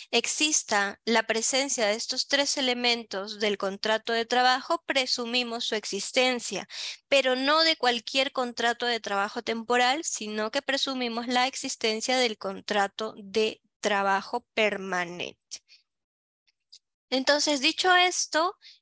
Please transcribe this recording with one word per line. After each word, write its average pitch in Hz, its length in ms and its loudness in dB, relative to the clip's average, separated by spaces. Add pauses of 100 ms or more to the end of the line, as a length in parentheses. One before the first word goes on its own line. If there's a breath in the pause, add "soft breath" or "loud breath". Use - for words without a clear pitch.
(100)
exista 220 920 0
la 226 180 4
presencia 233 640 0
de 208 80 2
estos 254 320 -4
tres 277 300 0
elementos 233 840 -2
del 208 200 0
contrato 214 540 -2
de 226 140 0
trabajo, 254 600 2
presumimos 247 800 -2
su 226 120 -2
existencia, 226 920 -2 (400 loud breath)
pero 262 280 4
no 294 260 2
de 320 140 2
cualquier 254 560 0
contrato 240 540 -2
de 233 140 0
trabajo 208 420 -4
temporal, 247 600 0
sino 214 460 -4
que 277 120 -2
presumimos 247 680 -2
la 247 180 2
existencia 254 680 -2
del 240 200 0
contrato 196 800 -4
de 220 440 -2 (200)
trabajo 196 760 0
permanente. 185 840 -2 (1700 soft breath)
Entonces, 285 500 2
dicho 320 340 4
esto, 359 640 2 (240 loud breath)